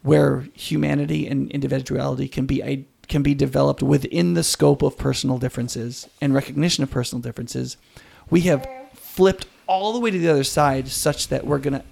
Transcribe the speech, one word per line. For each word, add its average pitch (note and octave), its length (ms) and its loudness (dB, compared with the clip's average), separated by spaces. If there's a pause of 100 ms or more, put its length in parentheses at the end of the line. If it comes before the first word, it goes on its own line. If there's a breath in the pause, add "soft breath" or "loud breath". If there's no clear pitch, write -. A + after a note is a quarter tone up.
where C#3+ 520 4
humanity D3 720 -2
and C#3 240 -2
individuality C3+ 760 -4
can - 160 -4
be, C3+ 400 -4 (240)
can D3 120 0
be C#3+ 120 4
developed C#3 500 2
within D3 500 2
the E3 100 2
scope C#3+ 380 4
of C#3+ 160 0
personal C3 400 -2
differences A#2+ 720 -6 (140)
and C#3 120 2
recognition C#3 520 0
of - 60 -10
personal B2 300 -4
differences, B2 540 -8 (540 loud breath)
we E3+ 120 6
have E3 240 2 (280)
flipped F#3 520 2 (220)
all F#3+ 260 0
the B3 60 -2
way A#3 100 0
to F#3+ 80 -2
the E3 120 2
other C#3+ 140 4
side C3+ 440 2
such - 400 -2
that - 180 -4
we're C#3+ 140 0
gonna C3+ 320 -4